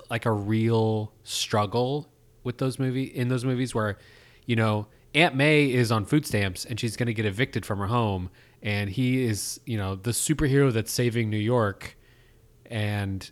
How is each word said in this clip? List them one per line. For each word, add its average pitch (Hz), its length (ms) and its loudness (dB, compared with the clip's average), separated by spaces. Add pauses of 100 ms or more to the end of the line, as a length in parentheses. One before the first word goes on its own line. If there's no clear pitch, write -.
(100)
like, 113 140 -4
a 117 80 2
real 110 800 2 (100)
struggle 120 880 -2 (320)
with 123 160 -6
those 131 200 -2
movie, 131 260 0
in 127 240 -2
those 127 160 0
movies 127 300 -2
where, 107 240 0 (480)
you 117 100 0
know, 107 300 2 (280)
Aunt 151 220 4
May 147 340 4
is 120 220 2
on 107 140 0
food 147 200 2
stamps 98 380 -2
and 113 160 -6
she's 110 160 -4
gonna 120 160 -2
get 110 140 -2
evicted 107 380 -2
from 101 140 -4
her 98 80 -2
home, 101 440 0 (320)
and 101 280 -2
he 127 320 0
is, 110 440 -2
you 117 100 -4
know, 98 180 -2
the 95 160 -4
superhero 139 600 2
that's 110 180 -2
saving 117 400 0
New 107 80 0
York 107 580 0 (720)
and 104 640 -4